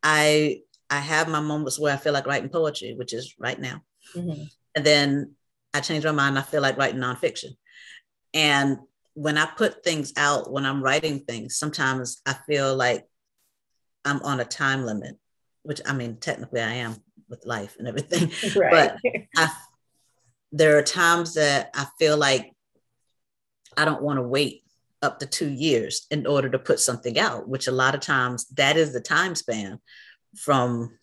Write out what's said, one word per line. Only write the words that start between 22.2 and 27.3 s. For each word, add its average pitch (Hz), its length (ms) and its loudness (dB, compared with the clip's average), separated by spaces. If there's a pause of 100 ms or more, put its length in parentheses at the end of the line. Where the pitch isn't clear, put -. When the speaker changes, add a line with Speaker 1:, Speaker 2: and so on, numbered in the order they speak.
Speaker 1:
I 151 80 2
don't 156 180 0
wanna 143 200 0
wait 127 400 -2 (400)
up 143 180 -2
to 139 60 -8
two 151 220 -4
years 135 640 -2
in 151 160 -2
order 139 220 2
to 127 100 0
put - 220 0
something 120 380 -2
out, 139 300 0